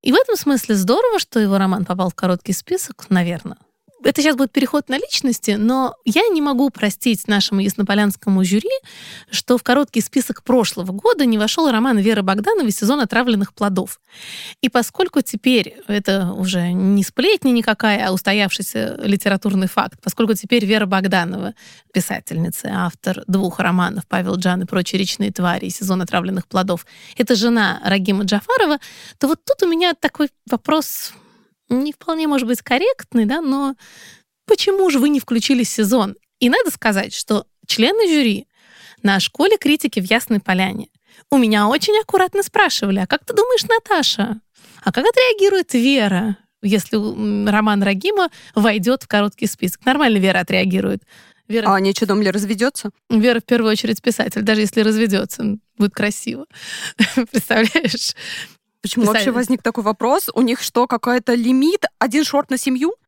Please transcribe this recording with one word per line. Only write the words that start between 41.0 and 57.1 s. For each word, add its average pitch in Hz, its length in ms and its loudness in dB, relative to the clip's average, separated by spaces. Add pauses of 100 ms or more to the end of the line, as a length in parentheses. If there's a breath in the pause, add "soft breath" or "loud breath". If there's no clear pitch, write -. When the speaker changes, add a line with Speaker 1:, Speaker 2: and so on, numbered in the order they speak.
Speaker 1:
у 285 60 4
меня 214 320 4
очень 415 320 2
аккуратно 381 420 0
спрашивали: 214 580 0
«А 185 60 -2
как - 180 -4
ты 480 100 -10
думаешь, 466 300 2
Наташа, 294 760 0 (420 loud breath)
а - 100 0
как 262 120 -2
отреагирует 415 720 2
Вера, 220 600 2 (260)
если, 208 340 0
м, 208 520 -2
роман 208 340 2
Рагима 330 480 0 (240 loud breath)
войдет 220 480 2
в - 60 -20
короткий 208 380 0
список?» - 380 -6
Нормально 262 340 2
Вера 185 200 2
отреагирует. 190 640 -2 (460 soft breath)
Вера 214 200 -2
Speaker 2:
А 196 60 4
Аня 190 180 2
что, 208 140 -2
думали, 202 220 0
разведется? 208 640 -2 (200)
Speaker 1:
Вера 233 300 2
в - 40 -18
первую 233 280 2
очередь 220 280 -2
писатель, - 420 -2
даже 214 180 2
если 214 220 0
разведется, 214 760 0 (180)
будет 202 180 0
красиво. 226 520 -6 (500 loud breath)
<laughs> - 180 0 (160)